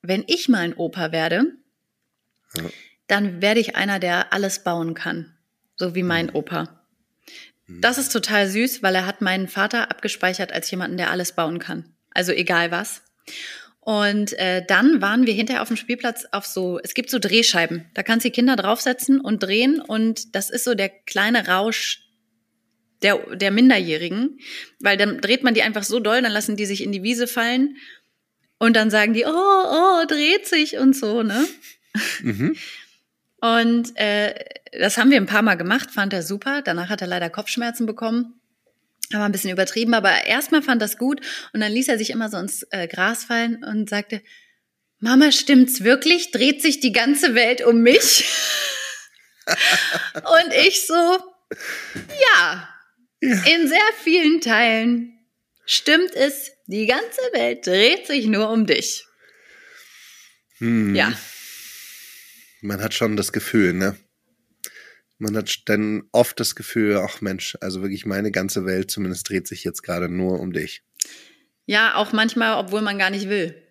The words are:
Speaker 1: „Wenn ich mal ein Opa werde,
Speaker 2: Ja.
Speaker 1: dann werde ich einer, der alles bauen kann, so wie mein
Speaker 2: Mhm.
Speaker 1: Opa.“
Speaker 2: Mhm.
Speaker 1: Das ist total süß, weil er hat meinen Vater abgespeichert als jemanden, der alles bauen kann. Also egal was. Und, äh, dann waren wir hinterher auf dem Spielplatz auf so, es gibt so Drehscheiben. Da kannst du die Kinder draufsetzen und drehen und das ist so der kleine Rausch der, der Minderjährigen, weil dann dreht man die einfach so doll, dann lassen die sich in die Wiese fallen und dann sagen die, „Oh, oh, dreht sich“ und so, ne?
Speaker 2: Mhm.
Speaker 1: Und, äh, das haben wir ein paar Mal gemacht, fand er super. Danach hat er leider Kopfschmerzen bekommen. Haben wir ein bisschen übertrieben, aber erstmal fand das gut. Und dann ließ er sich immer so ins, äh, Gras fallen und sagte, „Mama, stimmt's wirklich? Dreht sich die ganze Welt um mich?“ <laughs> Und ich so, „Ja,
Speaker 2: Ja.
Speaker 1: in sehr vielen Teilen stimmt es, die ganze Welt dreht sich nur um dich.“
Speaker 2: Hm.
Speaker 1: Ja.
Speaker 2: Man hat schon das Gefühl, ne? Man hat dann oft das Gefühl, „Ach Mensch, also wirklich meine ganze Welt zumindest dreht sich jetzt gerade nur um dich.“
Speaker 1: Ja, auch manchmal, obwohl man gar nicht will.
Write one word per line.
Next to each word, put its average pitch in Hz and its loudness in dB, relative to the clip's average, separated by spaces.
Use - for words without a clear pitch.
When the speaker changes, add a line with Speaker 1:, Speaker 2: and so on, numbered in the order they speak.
Speaker 1:
„Wenn 285 -2
ich - -2
mal 233 6
ein 170 -2
Opa 165 -4
werde, 170 0
Speaker 2:
Ja. 85 -8
Speaker 1:
dann 202 0
werde 214 4
ich - -2
einer, 196 -2
der 180 -2
alles 196 -4
bauen 170 -4
kann, 165 -10
so 180 -6
wie 180 -2
mein 170 0
Speaker 2:
Mhm. - -12
Speaker 1:
Opa.“ 160 -6
Speaker 2:
Mhm. 87 -14
Speaker 1:
Das 247 2
ist 269 -4
total 202 0
süß, 233 -2
weil 190 2
er 185 0
hat 196 -8
meinen 190 -2
Vater 214 -4
abgespeichert 185 -4
als - -6
jemanden, 180 -6
der 180 -2
alles 180 -4
bauen 170 -2
kann. 170 -10
Also 180 0
egal 170 0
was. 180 -8
Und, 208 0
äh, 185 -2
dann 233 4
waren 214 2
wir 226 0
hinterher 226 -2
auf 226 -6
dem 226 -4
Spielplatz 240 -8
auf 202 -4
so, 180 -6
es - -12
gibt 240 -4
so 262 -2
Drehscheiben. 180 2
Da 196 -6
kannst 226 0
du 247 2
die 233 -4
Kinder 247 4
draufsetzen 247 0
und 214 -2
drehen 240 2
und 220 -4
das 196 -4
ist - -4
so 240 0
der 190 -2
kleine 208 -2
Rausch 202 -2
der, 196 4
der 196 0
Minderjährigen, 202 2
weil 196 2
dann 202 0
dreht 233 2
man 247 4
die 220 2
einfach 214 -2
so 233 -2
doll, 220 2
dann 233 0
lassen 208 -2
die 208 -4
sich 196 -6
in 202 -6
die 190 -6
Wiese 233 -2
fallen 247 -2
und 226 4
dann 220 4
sagen 214 4
die, 226 2
„Oh, 302 0
oh, 370 4
dreht 311 0
sich“ 302 0
und 269 6
so, 226 -2
ne? 220 0
Speaker 2:
Mhm. 123 -2
Speaker 1:
Und, 233 2
äh, 208 0
das 208 0
haben 247 6
wir 285 6
ein 98 4
paar 208 2
Mal 113 4
gemacht, 185 -2
fand 196 -2
er 185 -2
super. 202 -6
Danach 175 -4
hat 180 -4
er 190 -6
leider 180 -4
Kopfschmerzen 233 -6
bekommen. 233 -4
Haben 208 -4
wir 208 0
ein 208 0
bisschen 185 -4
übertrieben, 220 0
aber 190 2
erstmal 285 2
fand 247 0
das 208 -4
gut. 277 -2
Und 220 -2
dann 214 -2
ließ 254 -2
er 254 2
sich 220 -4
immer 226 -4
so 208 -8
ins, - -8
äh, 180 -4
Gras 202 -2
fallen 233 -2
und 214 -4
sagte, 208 -6
„Mama, 262 4
stimmt's 254 4
wirklich? 320 2
Dreht 285 2
sich 302 2
die 247 2
ganze 254 2
Welt 247 2
um 233 6
mich?“ - 6
<laughs> - -
Und - 2
ich - 2
so, 330 -2
„Ja, 349 0
Speaker 2:
Ja. 226 2
Speaker 1:
in 330 4
sehr 330 4
vielen 320 4
Teilen 233 0
stimmt 330 2
es, 285 -2
die 208 -2
ganze 370 -2
Welt 240 -2
dreht 220 2
sich 277 -2
nur 214 0
um 220 2
dich.“ - -2
Speaker 2:
Hm. 113 2
Speaker 1:
Ja. 113 2
Speaker 2:
Man 101 -6
hat 110 -4
schon 107 0
das 101 -2
Gefühl, 101 2
ne? 95 -2
Man 107 -4
hat - -6
dann 107 0
oft - 2
das - -2
Gefühl, 107 0
„Ach 95 -4
Mensch, - -6
also 95 -6
wirklich 98 -6
meine 101 -2
ganze 95 -2
Welt 95 -2
zumindest 92 -6
dreht 92 -4
sich - -14
jetzt - -8
gerade 87 -4
nur 92 -2
um 92 -8
dich.“ 76 -8
Speaker 1:
Ja, 214 2
auch 208 -2
manchmal, 226 0
obwohl 202 -4
man 202 -4
gar 190 0
nicht 196 -6
will. 185 -4